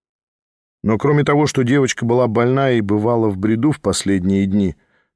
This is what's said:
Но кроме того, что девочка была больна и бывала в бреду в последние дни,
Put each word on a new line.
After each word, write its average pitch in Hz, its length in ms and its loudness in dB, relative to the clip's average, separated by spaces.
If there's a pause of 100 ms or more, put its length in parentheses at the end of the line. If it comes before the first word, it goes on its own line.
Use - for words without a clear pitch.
(840)
Но 107 160 0
кроме 147 260 0
того, 147 220 2
что 135 160 -2
девочка 127 420 0
была 123 220 2
больна 123 460 0
и 120 80 2
бывала 107 480 0
в 98 100 -4
бреду 110 340 0
в - 80 -6
последние 98 680 0
дни, 98 300 -2 (400)